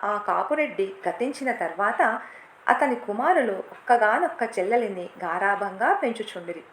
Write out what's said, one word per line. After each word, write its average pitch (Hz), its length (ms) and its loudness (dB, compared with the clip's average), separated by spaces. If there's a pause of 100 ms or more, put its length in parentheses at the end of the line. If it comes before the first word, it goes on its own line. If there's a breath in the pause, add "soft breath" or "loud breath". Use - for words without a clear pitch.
ఆ 208 220 0
కాపురెడ్డి 196 680 0 (160)
గతించిన 254 440 -4
తర్వాత 220 680 0 (480 loud breath)
అతని 277 260 4
కుమారులు 247 580 2
ఒక్కగానొక్క 233 1040 2
చెల్లెలిని 196 500 0 (160)
గారాబంగా 196 680 0
పెంచుచుండిరి. 202 720 -4 (100)